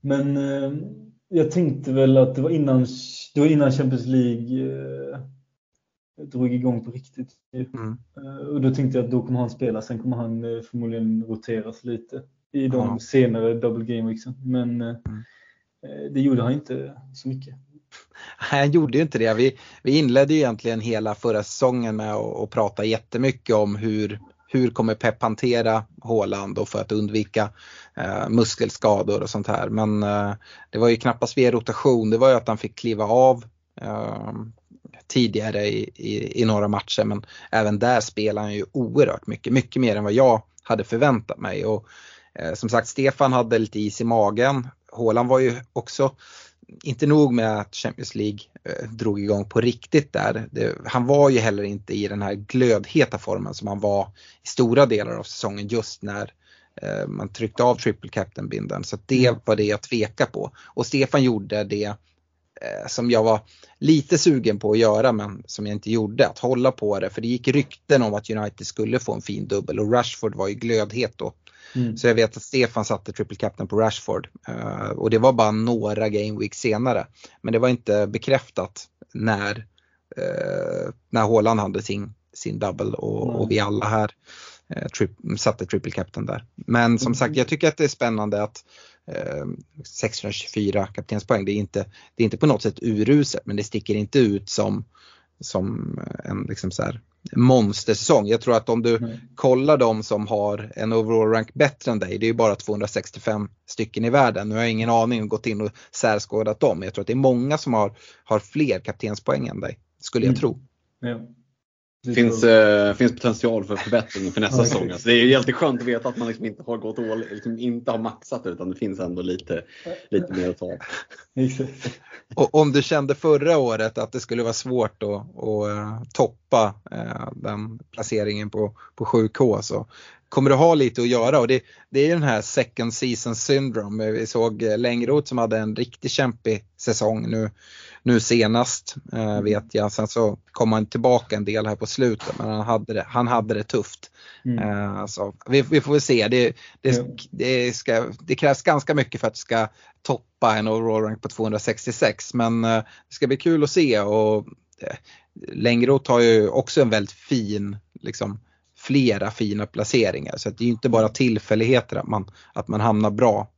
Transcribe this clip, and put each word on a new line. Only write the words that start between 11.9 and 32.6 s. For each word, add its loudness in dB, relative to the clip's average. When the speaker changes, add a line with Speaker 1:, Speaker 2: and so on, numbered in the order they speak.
Speaker 1:
i -2
de 0
Speaker 2:
Ja. -4
Speaker 1:
senare 2
double -2
game -2
weeksen. -8
Men, -2
eh, -6
Speaker 2:
Mm. -10
Speaker 1:
eh, -12
det -2
gjorde 2
han 0
inte -6
så -10
mycket. -10
Speaker 2:
Nej, 2
han 4
gjorde 4
ju 4
inte -2
det. 2
Vi, 2
vi 2
inledde 4
ju 4
egentligen -2
hela -2
förra 0
säsongen 0
med -4
att, -4
att -8
prata 0
jättemycket 0
om 2
hur -2
hur 4
kommer 0
Pep -2
hantera 0
Haaland -2
och -4
för -6
att -6
undvika, -2
eh, -4
muskelskador 0
och -8
sånt -6
här. -4
Men, 0
eh, -2
det -6
var 4
ju 4
knappast -2
via 6
rotation. 0
Det 2
var 6
ju 6
att -2
han -2
fick -10